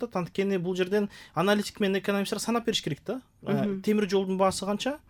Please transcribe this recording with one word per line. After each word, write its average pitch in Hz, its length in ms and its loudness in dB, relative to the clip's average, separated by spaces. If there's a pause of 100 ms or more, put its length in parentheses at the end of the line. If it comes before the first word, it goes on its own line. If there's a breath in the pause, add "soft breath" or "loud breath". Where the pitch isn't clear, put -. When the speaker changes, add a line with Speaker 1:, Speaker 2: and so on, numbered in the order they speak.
Speaker 1:
атат. 233 100 -6
Анткени 190 440 0
бул 180 180 -2
жерден 196 320 2 (260 loud breath)
аналитик 202 460 2
менен 196 200 2
экономисттер 202 380 -2
санап 226 260 -2
бериш 226 200 0
керек 156 200 -4
да. 254 160 -6 (240)
А, - 80 0
Speaker 2:
Мгм. 196 300 0
Speaker 1:
темир 208 260 2
жолдун 190 300 2
баасы 190 260 2
канча? 214 340 -2 (120)